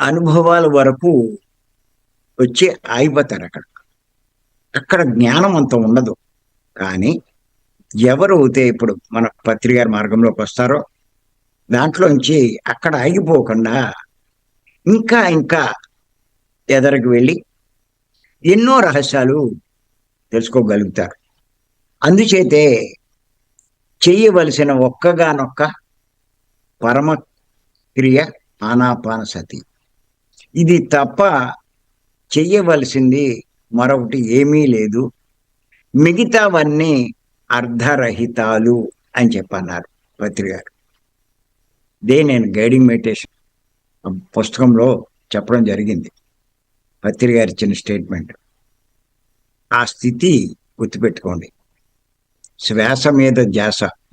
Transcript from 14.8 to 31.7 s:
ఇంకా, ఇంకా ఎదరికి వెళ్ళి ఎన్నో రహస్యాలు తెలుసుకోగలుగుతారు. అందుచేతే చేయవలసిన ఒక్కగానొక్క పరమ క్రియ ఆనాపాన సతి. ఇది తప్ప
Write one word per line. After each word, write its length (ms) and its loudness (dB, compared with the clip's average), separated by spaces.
ఇంకా, 420 2
ఇంకా 360 -2
ఎదరికి 320 2
వెళ్ళి 260 2
ఎన్నో 360 4
రహస్యాలు 560 0
తెలుసుకోగలుగుతారు. 840 -2
అందుచేతే 600 4
చేయవలసిన 640 2
ఒక్కగానొక్క 920 0
పరమ 300 0
క్రియ 240 2
ఆనాపాన 600 -2
సతి. 380 -14
ఇది 160 4
తప్ప 260 0